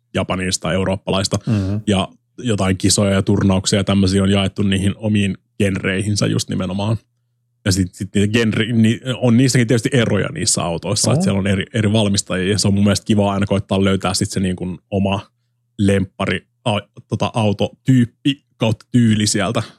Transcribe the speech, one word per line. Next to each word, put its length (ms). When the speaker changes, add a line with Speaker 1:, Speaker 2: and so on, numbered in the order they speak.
Speaker 1:
japanista, 600
eurooppalaista, 720
Speaker 2:
Mm-hmm. 400
Speaker 1:
ja 200
jotain 400
kisoja 340
ja 100
turnauksia 580
ja 40
tämmösiä 400
on 80
jaettu 320
niihin 340
omiin 400
genreihinsä 720
just 220
nimenomaan. 480
Ja 60
sit, 240
sit 200
niitä 240
genre-, 340
ni-, 280
on 160
niissäkin 300
tietysti 260
eroja 400
niissä 300
autoissa, 460
Speaker 2:
On. 40
Speaker 1:
että 100
siellä 160
on 80
eri, 260
eri 200
valmistajia, 580
ja 60
se 100
on 60
mun 100
mielestä 220
kiva 260
aina 140
koittaa 380
löytää 300
sit 180
se 80
niinku 380
oma 280
lemppari, 680
a-, 140
tota, 260
autotyyppi 1080
kautta 340
tyyli 360
sieltä 360